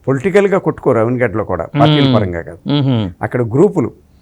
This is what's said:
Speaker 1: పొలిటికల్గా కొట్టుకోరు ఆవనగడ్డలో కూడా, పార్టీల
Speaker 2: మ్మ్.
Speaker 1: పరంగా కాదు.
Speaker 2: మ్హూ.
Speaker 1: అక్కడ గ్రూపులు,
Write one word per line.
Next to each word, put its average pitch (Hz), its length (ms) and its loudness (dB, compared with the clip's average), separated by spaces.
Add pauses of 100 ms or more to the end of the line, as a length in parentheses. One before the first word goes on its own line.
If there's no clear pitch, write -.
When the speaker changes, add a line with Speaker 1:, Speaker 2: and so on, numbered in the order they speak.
Speaker 1:
పొలిటికల్గా 185 500 0
కొట్టుకోరు 143 400 0
ఆవనగడ్డలో 110 460 0
కూడా, 87 200 -4 (160)
పార్టీల 147 240 4
Speaker 2:
మ్మ్. 135 100 2
Speaker 1:
పరంగా 90 260 0
కాదు. 82 180 -16 (100)
Speaker 2:
మ్హూ. 131 420 0 (120)
Speaker 1:
అక్కడ 123 200 -2
గ్రూపులు, 131 480 2 (320)